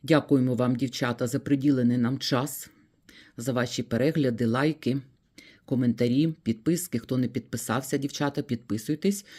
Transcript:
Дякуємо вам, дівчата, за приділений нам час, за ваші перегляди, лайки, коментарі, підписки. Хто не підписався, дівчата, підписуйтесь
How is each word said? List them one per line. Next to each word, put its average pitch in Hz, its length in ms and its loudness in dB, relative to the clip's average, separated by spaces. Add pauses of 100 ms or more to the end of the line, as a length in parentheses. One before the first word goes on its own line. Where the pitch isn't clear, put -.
Дякуємо 135 520 4
вам, 123 220 0
дівчата, 123 500 -2
за 135 140 -2
приділений 131 580 2
нам 123 200 0
час, - 520 -4 (680)
за 123 160 -4
ваші 120 300 -2
перегляди, 123 640 0
лайки, 135 540 0 (640)
коментарі, 123 640 2 (140)
підписки. 143 560 -2
Хто 127 200 -2
не 123 100 0
підписався, 123 680 -4
дівчата, 143 460 -4
підписуйтесь 147 840 -4 (120)